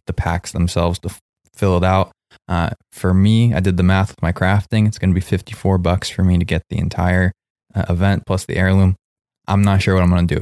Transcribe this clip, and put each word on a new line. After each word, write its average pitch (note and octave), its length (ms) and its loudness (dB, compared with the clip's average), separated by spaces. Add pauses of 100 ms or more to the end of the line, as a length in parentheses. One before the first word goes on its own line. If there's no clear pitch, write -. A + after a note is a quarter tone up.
the F#2 80 -6
packs - 380 -4
themselves F2 480 -2
to E2+ 80 -12
f-, - 100 -10 (360)
fill F#2+ 220 0
it F2 80 0
out. F#2+ 280 0 (340)
Uh, F2 240 -4 (220)
for - 200 -2
me, A2+ 400 4
I D#2 80 -2
did F#2 160 0
the F2+ 60 0
math F#2+ 280 2
with - 120 -16
my E2+ 100 0
crafting. G#2+ 540 0
It's A2 120 -4
gonna F#2 140 0
be F2+ 80 0
fifty-four - 580 -2
bucks F2 300 -2
for - 160 -2
me F2+ 140 4
to F2 80 0
get E2 240 -2
the D#2+ 80 -4
entire, F2+ 540 0 (420)
uh, G2 160 -2
event F#2+ 360 0
plus F#2+ 200 -4
the - 100 -6
heirloom. F#2+ 400 2 (500)
I'm G2+ 160 0
not G2 200 2
sure F#2+ 120 0
what F#2 80 2
I'm F2+ 80 2
gonna F2 160 2
do - 160 -4